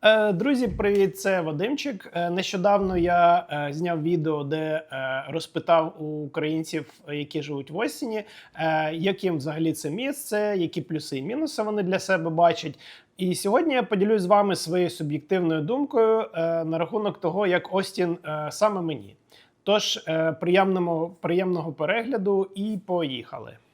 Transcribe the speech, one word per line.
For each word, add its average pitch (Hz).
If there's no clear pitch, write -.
Е, 214
друзі, 247
привіт, 196
це 190
Вадимчик. 196
Е, 175
нещодавно 190
я, 175
е, 147
зняв 165
відео, 160
де, 156
е, 135
розпитав 165
у 156
українців, 156
які 147
живуть 139
в 156
Остіні, 220
е, 156
як 190
їм 180
взагалі 156
це 156
місце, 208
які 170
плюси 151
і 131
мінуси 247
вони 208
для 185
себе 170
бачать. 165
І 180
сьогодні 277
я 247
поділюсь 208
з 180
вами 202
своєю 175
суб'єктивною 160
думкою, 226
е, 165
на 160
рахунок 202
того, 185
як 180
Остін, 185
е, 151
саме 208
мені. 117
Тож, 202
е, 160
приємному-, 175
приємного 175
перегляду 196
і 208
поїхали. 131